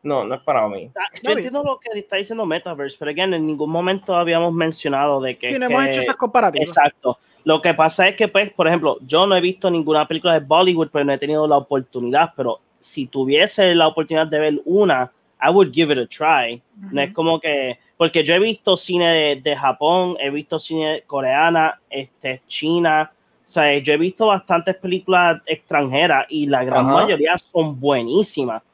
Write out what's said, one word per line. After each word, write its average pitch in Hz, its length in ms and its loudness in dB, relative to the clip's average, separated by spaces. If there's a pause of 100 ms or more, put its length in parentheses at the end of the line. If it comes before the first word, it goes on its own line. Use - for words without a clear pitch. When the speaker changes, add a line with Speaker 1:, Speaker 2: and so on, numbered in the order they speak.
Speaker 1:
No, 139 220 -2
no 123 120 -6
es - 60 -14
para 123 260 0
mí. 98 260 -10
Speaker 2:
Ah, 180 60 -10 (140)
yo - 0 -
Speaker 3:
Está 247 160 -8
bien. - 80 0
Speaker 2:
entiendo 254 260 -6
lo 269 160 -4
que 220 180 -10
está 202 160 -10
diciendo 202 320 -4
Metaverse, 156 500 -6
pero 147 140 -6
again, 180 240 0
en 160 100 0
ningún 151 260 -2
momento 185 440 -2
habíamos 170 400 2
mencionado 147 680 0
de 127 160 -6
que 120 120 -6
Speaker 3:
Sí, 269 60 -2
Speaker 2:
es 262 40 -4
Speaker 3:
no 254 80 -2
hemos 240 180 2
Speaker 2:
que 135 60 0
Speaker 3:
hecho 131 100 0
esas 247 140 0
comparativas. 202 540 0
Speaker 2:
Exacto. 147 500 0 (240)
Lo 156 180 2
que 170 140 0
pasa 160 340 2
es 196 80 0
que, 214 120 2
pues, 202 240 0
por 165 160 0
ejemplo, 160 320 0
yo 151 260 2
no 196 100 2
he 180 40 4
visto 185 280 -2
ninguna 156 380 0
película 165 280 -2
de 147 120 -2
Bollywood, 165 460 2
pero 143 120 0
no 143 80 0
he 131 60 -2
tenido 151 300 -2
la 147 80 4
oportunidad. 131 800 -2
Pero 123 240 -6 (180)
si - 280 -12
tuviese 160 680 2
la 160 140 4
oportunidad 160 400 -2
de 151 100 -2
ver 151 260 0
una, 165 460 0 (320)
I 143 80 4
would 180 220 4
give 151 200 0
it 131 60 0
a 117 80 -4
try. 127 560 -2 (300)
No 139 80 -2
es 139 80 -2
Speaker 3:
Ujú. - 60 -16
Speaker 2:
como 165 260 0
que, 139 380 -4 (180)
porque 165 260 0
yo 160 120 2
he 180 40 4
visto 202 380 0
cine 175 360 0
de, 151 300 2
de 143 140 -2
Japón, 165 640 0
he 139 100 -4
visto 151 300 -6
cine 156 460 -4
coreana, 151 720 0 (100)
este, 131 560 -10
china. 156 640 0 (340)
O - 40 -20
sea, 147 300 2
yo 139 140 0
he 151 40 2
visto 185 320 0
bastantes 185 480 0
películas 180 680 0
extranjeras 147 840 0
y 151 180 -4
la 131 180 0
gran 131 220 2
Speaker 1:
Ajá. 135 80 2
Speaker 2:
mayoría 165 440 2
son 156 400 -4
buenísimas. 131 840 -2 (120)